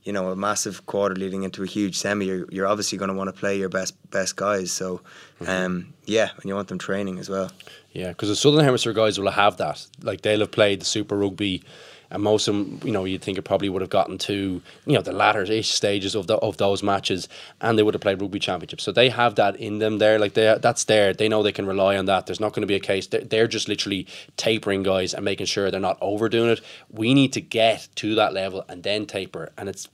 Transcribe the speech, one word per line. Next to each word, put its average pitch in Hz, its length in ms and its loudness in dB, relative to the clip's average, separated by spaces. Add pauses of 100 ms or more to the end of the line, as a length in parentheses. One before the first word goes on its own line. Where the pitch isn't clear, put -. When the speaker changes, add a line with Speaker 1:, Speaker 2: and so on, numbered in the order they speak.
Speaker 1:
you 104 80 -8
know, 92 200 -2
a 92 40 -4
massive 101 500 -4
quarter 101 300 0
leading 95 280 -6
into 95 200 -6
a - 20 -4
huge 95 320 -2
semi. 101 280 -2
You're, 95 260 -4
you're 95 160 -2
obviously 104 300 -2
gonna 98 160 -4
wanna 95 180 -4
play 101 260 -2
your 95 120 -2
best, 95 240 -4 (180)
best 95 240 -4
guys. 98 380 -2
So, 92 260 -6 (420)
Speaker 2:
Mm-hmm. 87 80 -6
Speaker 1:
um, 92 440 -2 (120)
yeah, 104 300 2
and - 80 -18
you 98 120 -6
want 98 120 -6
them 92 100 -8
training 95 420 -6
as 92 100 -14
well. 95 200 -4 (440)
Speaker 2:
Yeah, 90 200 -8
'cause 104 160 -4
the 104 60 0
Southern 147 300 6
Hemisphere 120 280 2
guys 107 240 2
will 98 140 0
have 101 260 4
that. - 280 -4 (180)
Like, 98 200 -4
they'll 107 180 2
have 101 100 0
played 101 300 4
the - 40 -10
Super 104 320 -2
Rugby, 101 440 0 (480)
and 101 140 -4
most 107 240 4
of 107 60 2
them, 101 320 -4
you 120 60 -2
know, 95 140 0
you'd 95 160 -4
think 95 160 -4
it 95 60 -6
probably 98 260 0
would 92 120 -2
have 90 80 -4
gotten 95 280 0
to, - 160 -4 (520)
you 147 80 2
know, 104 80 4
the 95 120 -8
latter-ish 104 560 2
stages 101 460 0
of 92 120 -2
the, 90 100 4
of 107 200 0
those 101 260 2
matches, 98 440 -2 (340)
and 113 160 4
they 107 60 6
would 107 100 6
have - 80 2
played 98 200 0
Rugby 98 180 -4
Championship. 85 420 -6
So 104 120 -4
they 127 160 6
have 117 260 2
that 101 220 2
in 107 220 -6
them 110 180 0
there. 107 220 6
Like, 101 160 0
they, 110 260 6
that's - 240 2
there. 104 280 4
They 107 160 0
know 110 140 2
they 104 100 2
can 101 120 -4
rely 98 320 2
on 95 80 -2
that. 95 220 0
There's 92 140 -8
not 107 120 -2
gonna 104 140 -4
be 98 80 2
a 95 60 0
case. 98 260 -2
They're, 113 140 0
they're 113 260 2
just 110 200 -4
literally 101 400 -4 (300)
tapering 104 460 0
guys 95 300 0
and 101 120 -6
making 98 220 -4
sure 101 240 -2
they're 95 100 -4
not 92 200 0
overdoing 113 500 2
it. 110 100 0 (280)
We 113 240 0
need 135 200 4
to - 80 -4
get 110 540 2
to 107 200 -2
that 104 180 4
level 95 360 -4
and 87 140 -14
then 104 220 -2
taper, 92 520 -8
and 98 100 -8
it's 95 260 -10